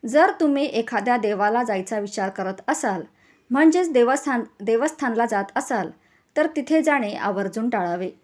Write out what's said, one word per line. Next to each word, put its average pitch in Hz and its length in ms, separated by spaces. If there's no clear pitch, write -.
जर 294 360
तुम्ही 285 280
एखाद्या 233 500
देवाला 214 460
जायचा 208 360
विचार 202 300
करत 190 380
असाल, 202 340
म्हणजेच 320 400
देवस्थान, 254 520
देवस्थानला 233 640
जात 202 320
असाल 220 320
तर 311 200
तिथे 311 260
जाणे 262 340
आवर्जून 202 540
टाळावे. 180 400